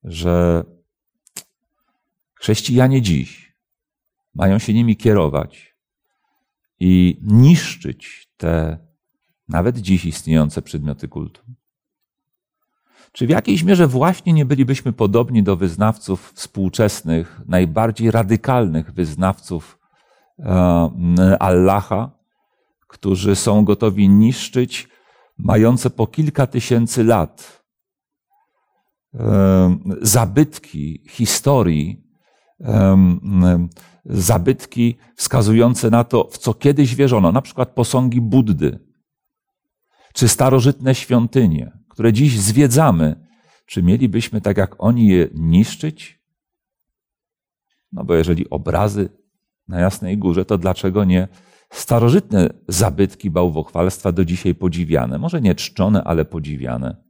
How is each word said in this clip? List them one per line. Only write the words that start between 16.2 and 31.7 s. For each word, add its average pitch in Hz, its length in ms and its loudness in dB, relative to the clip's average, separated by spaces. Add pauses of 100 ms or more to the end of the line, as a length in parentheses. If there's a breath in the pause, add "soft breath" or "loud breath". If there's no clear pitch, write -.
współczesnych, 92 1120 -4
najbardziej 107 640 -2
radykalnych 110 800 -2
wyznawców, 87 880 -6 (600)
e, 90 1000 2
Allaha, 98 720 0 (760)
którzy 95 480 -2
są 104 280 2
gotowi 101 440 2
niszczyć 123 800 0 (500 soft breath)
mające 117 520 2
po 113 160 -2
kilka 147 400 -2
tysięcy 117 580 -2
lat, - 600 -2 (1500)
e, 95 640 2 (240)
zabytki 107 1080 -2
historii, 101 960 -2 (560)